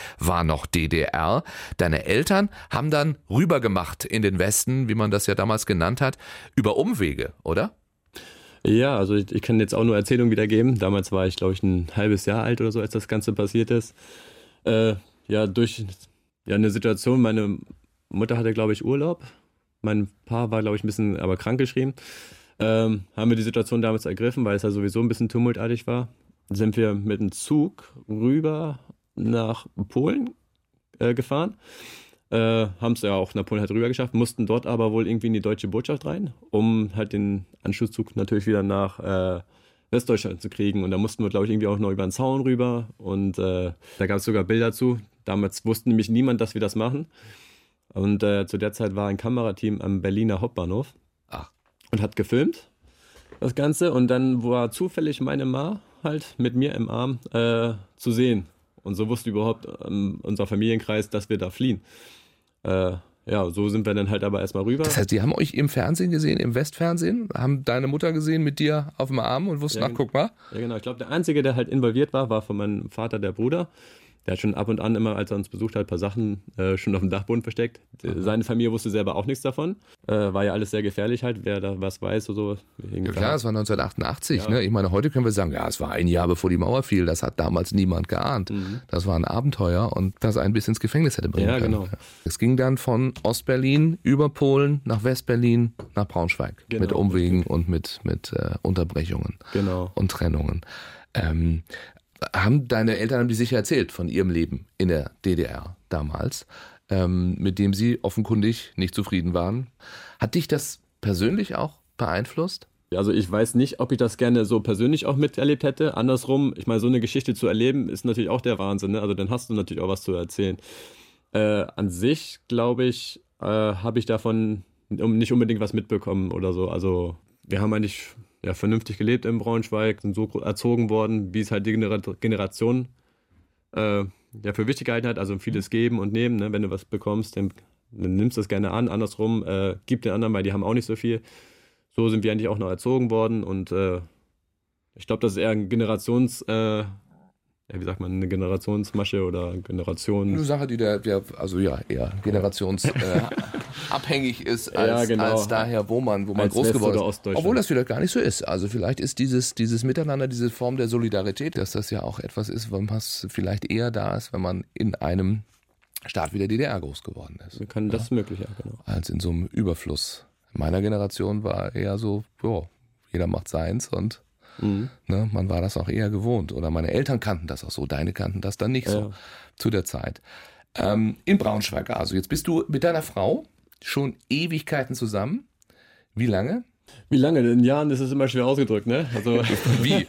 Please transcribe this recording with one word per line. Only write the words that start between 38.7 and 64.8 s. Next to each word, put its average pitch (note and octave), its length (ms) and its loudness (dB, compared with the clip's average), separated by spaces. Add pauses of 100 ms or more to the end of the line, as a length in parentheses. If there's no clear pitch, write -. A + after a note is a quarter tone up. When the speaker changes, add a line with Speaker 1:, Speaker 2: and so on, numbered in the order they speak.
Speaker 2:
äh, F#2 420 -2 (500)
Westdeutschland A2 500 0
zu G2+ 80 -8
kriegen. G2+ 340 0
Und F#2 80 -2
da F#2 60 0
mussten A2 260 -2
wir, G2+ 60 0
glaub G2+ 140 0
ich, A2 80 0
irgendwie G#2+ 160 0
auch G2+ 100 0
noch G2+ 140 0
über F#2+ 140 -2
den F#2+ 60 -2
Zaun C3 300 -2
rüber. B2 460 0 (100)
Und, G2 400 -2
äh, F2+ 360 -2 (260)
da G2 80 0
gab's G2 180 0
sogar G#2+ 200 2
Bilder A2+ 260 2
zu. B2 280 0 (260)
Damals G2 400 -2
wusste A2 240 0
nämlich A2 200 4
niemand, A#2+ 320 4
dass A2 140 -2
wir G#2+ 60 -2
das G2+ 140 -2
machen. B2+ 300 -2 (880)
Und, G2 300 2
äh, G2+ 240 2
zu G2+ 100 -4
der G#2+ 160 -2
Zeit G#2 220 -4
war G2+ 140 -2
ein G2 80 -2
Kamerateam A2 640 -2
am G2 200 -2
Berliner G2 400 0
Hauptbahnhof G2+ 540 -4 (340)
Speaker 1:
Ach. - 220 -14 (400)
Speaker 2:
und G#2+ 100 0
hat G#2 140 -2
gefilmt, B2 560 0 (680)
das B2 140 -2
Ganze. D3+ 400 2
Und B2 140 6
dann B2+ 360 2
war A#2+ 280 2
zufällig D#3+ 500 -2
meine C3+ 240 -2
Ma C#3+ 360 -4 (220)
halt D3+ 360 -4
mit B2 160 2
mir C#3 180 2
im - 160 -2
Arm, B2 300 -2 (120)
äh, A#2 420 2 (240)
zu A#2+ 140 -2
sehen. A2+ 360 4 (340)
Und G2 140 -6
so G#2+ 120 -2
wusste A#2 220 -4
überhaupt, G#2+ 380 0 (180)
ähm, G2+ 380 -2
unser G2+ 240 -2
Familienkreis, G#2+ 640 0
dass G#2 180 -4
wir G#2+ 80 0
da F#2 140 -4
fliehen. A#2+ 300 0 (840)
Äh, F#2 300 0 (320)
ja, G2 240 0
so G2+ 200 0
sind G#2+ 160 0
wir G#2 80 0
dann G2+ 160 0
halt G2+ 140 0
aber G2 180 0
erstmal G2 220 -2
rüber. B2+ 200 0